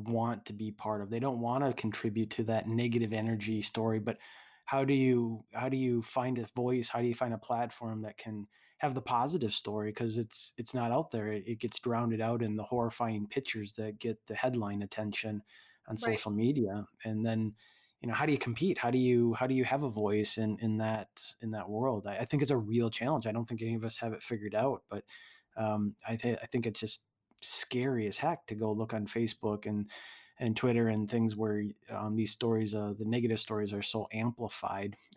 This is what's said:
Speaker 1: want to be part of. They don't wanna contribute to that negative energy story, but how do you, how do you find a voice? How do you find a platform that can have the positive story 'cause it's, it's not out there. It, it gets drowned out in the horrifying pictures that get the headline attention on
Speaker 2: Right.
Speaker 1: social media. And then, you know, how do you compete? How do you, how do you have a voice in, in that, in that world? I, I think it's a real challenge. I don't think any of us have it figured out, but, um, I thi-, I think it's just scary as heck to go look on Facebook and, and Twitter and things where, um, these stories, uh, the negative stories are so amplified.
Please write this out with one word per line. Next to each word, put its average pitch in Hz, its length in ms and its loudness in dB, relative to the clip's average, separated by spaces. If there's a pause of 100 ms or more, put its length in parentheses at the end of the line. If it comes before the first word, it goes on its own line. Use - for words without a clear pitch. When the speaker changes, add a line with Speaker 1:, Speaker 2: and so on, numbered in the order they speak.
Speaker 1:
want 113 420 0
to 110 80 -10
be 107 180 -6
part 107 300 -4
of. 101 80 -6
They 117 100 -2
don't 127 220 0
wanna 127 320 2
contribute 107 560 -2
to - 160 -2
that 110 240 0
negative 117 420 2
energy 110 500 0
story, 110 380 2
but 113 180 -2 (460)
how 135 220 2
do 139 80 6
you, 120 500 4 (100)
how 120 140 -2
do 131 80 0
you 123 280 2
find 127 340 0
a 117 80 -2 (100)
voice? 123 320 0
How 120 140 -2
do 123 60 4
you 120 80 2
find 120 180 0
a 113 40 -2
platform 117 640 -4
that 107 140 -10
can 107 300 -8 (320)
have 143 140 0
the 131 80 -2
positive 123 520 2
story 107 380 -2
'cause 113 260 -2
it's, - 400 -2
it's - 160 -8
not 120 180 0
out 160 200 2
there. 107 200 -2
It, 104 160 -4
it 117 120 -4
gets - 200 -4
drowned 113 420 0
out 117 220 2
in 104 120 0
the 107 80 -2
horrifying 113 640 0
pictures 107 460 -4
that 107 260 -6
get 113 280 -4
the 110 80 -6
headline 107 460 0
attention 104 600 -4 (460)
on 110 60 -8
Speaker 2:
Right. 107 60 -2
Speaker 1:
social 110 320 0
media. 107 540 2 (180)
And 110 220 0
then, 110 300 0 (460)
you - 60 -6
know, 117 60 -2
how 143 140 0
do 156 40 4
you 139 60 4
compete? 127 400 0
How 120 140 2
do 127 80 6
you, 120 340 6
how 127 140 0
do 131 80 2
you 127 80 4
have 139 180 0
a 139 80 0
voice 104 480 2
in, 107 220 0
in 110 180 2
that, 110 320 -2 (320)
in 113 100 -4
that 101 180 -6
world? 110 360 0
I, 101 140 -4
I 117 60 -2
think 147 180 2
it's - 80 2
a 135 60 4
real 113 340 2
challenge. 117 340 0
I 107 60 -2
don't 117 140 -2
think 110 160 -6
any 113 120 0
of 113 100 -2
us 113 140 -2
have 113 160 -4
it - 80 -8
figured 104 320 -4
out, 120 360 2
but, 101 140 -8 (520)
um, 107 400 0 (120)
I 117 80 -2
thi-, 120 260 0
I - 40 -10
think 117 220 0
it's 104 120 -2
just - 260 -4 (360)
scary 123 640 0
as 98 120 -2
heck 160 300 0
to 110 80 -6
go 107 160 0
look 110 220 -2
on 104 140 0
Facebook 110 580 0
and, 104 240 -2 (480)
and 113 180 0
Twitter 117 340 4
and 107 200 0
things 113 260 2
where, 107 280 0 (260)
um, 107 260 -4
these 110 160 2
stories, 110 440 2
uh, 104 200 -2
the 107 100 -4
negative 113 340 2
stories 104 340 -2
are 101 80 -2
so 107 320 0
amplified. 101 800 -2 (220)